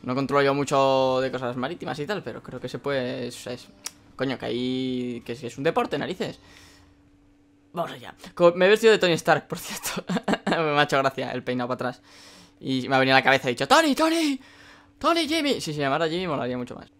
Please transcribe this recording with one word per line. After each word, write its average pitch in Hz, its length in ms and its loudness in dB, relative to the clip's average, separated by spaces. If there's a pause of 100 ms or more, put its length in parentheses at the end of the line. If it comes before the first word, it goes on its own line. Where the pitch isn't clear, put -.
no 127 140 -6
controlo 139 260 0
yo 139 120 4
mucho 135 640 2
de 131 100 -2
cosas 127 240 -6
marítimas 135 460 -8
y 147 40 -6
tal, 196 200 -8
pero - 180 -12
creo - 160 -14
que 127 100 -10
se 123 120 -10
puede, 131 480 -4
o - 20 -8
sea, - 220 -12
es... - 160 -14 (480)
coño, 135 200 -4
que - 100 -10
hay, 123 800 -4
que 120 100 -8
es, 123 100 -14
es 117 120 -10
un 139 60 -8
deporte, 175 360 0
narices. 139 420 -6 (1300)
Vamos 170 180 -6
allá. 117 200 -16 (220)
Co-, 175 220 6
me 185 100 6
he 196 40 8
vestido 220 200 6
de 208 80 6
Tony 180 140 4
Stark, 156 340 2
por 170 120 -10
cierto. - 460 -8 (400)
<laughs> 196 60 -2
Me 156 300 2
ha - 20 6
hecho 143 160 2
gracia 131 320 0
el 127 140 -8
peinado 127 240 -4
para 123 220 -4
atrás. - 120 -16 (560)
Y 131 300 -4
me 135 80 2
ha - 20 6
venido 131 180 6
a 131 40 10
la 127 40 -6
cabeza 135 220 4
y 123 60 0
he - 20 0
dicho, 139 140 -2
"Tony, 302 260 6
Tony, 320 460 0 (580)
Tony, 330 300 0
Jimmy". 294 320 0
Si 156 120 -6
se 147 60 -6
llamara 147 300 0
Jimmy, 180 180 -4
molaría 127 320 -4
mucho 123 160 -10
más. - 260 -18